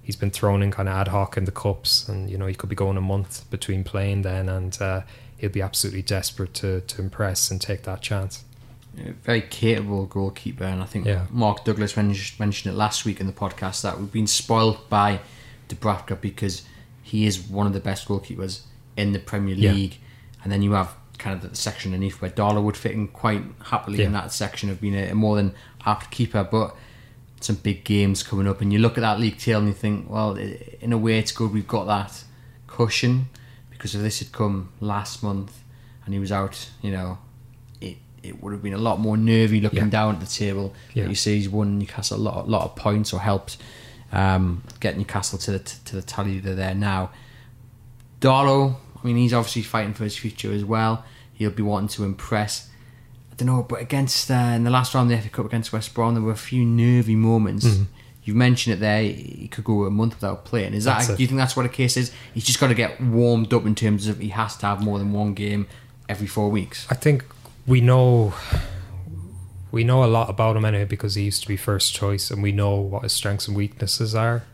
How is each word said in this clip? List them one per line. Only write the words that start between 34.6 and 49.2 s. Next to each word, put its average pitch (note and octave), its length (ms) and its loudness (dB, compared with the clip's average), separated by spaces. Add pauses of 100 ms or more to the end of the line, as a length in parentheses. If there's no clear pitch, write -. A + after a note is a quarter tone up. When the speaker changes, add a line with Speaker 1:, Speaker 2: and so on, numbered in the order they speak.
Speaker 2:
last G#2 440 -6
month G2 340 -6 (460)
and G2 100 -6
he G2 60 -2
was G2 100 -4
out, G2 380 -4 (120)
you G2+ 100 -6
know, F#2 280 -6 (640)
it, F#2 160 -12 (260)
it - 200 -14
would G2+ 100 -8
have G2+ 100 -8
been G2+ 100 -6
a G2 60 -4
lot A2 200 0
more G#2+ 180 2
nervy A2 440 6
looking G#2 180 2
Speaker 1:
Yeah. G#2 120 2
Speaker 2:
down G#2+ 240 2
at E2 60 -6
the G2 60 -8
table. G2 460 -4 (220)
Speaker 1:
Yeah. G2+ 140 0
Speaker 2:
You G2 60 -2
see G#2 220 2
he's G2+ 120 0
won G2+ 300 0
Newcastle G2+ 380 -4
a G#2+ 60 -2
lot, G2+ 240 -4
a - 20 -6
lot G#2 140 2
of - 140 -6
points, G#2 360 0
or F#2+ 80 -4
helped, G2 380 -2 (540)
um, F#2 500 2 (180)
get G#2 160 -2
Newcastle F#2+ 440 -4
to - 120 -6
the, F#2+ 60 -2
t-, - 260 -12
to - 120 -10
the F#2 60 -8
tally G2 360 -4
they're F#2+ 160 -4
there F#2+ 200 -2
now. F#2+ 360 -2 (1120)
Darlow, C3+ 560 4 (260)
I - 40 -2
mean, A#2+ 100 2
he's A#2+ 180 4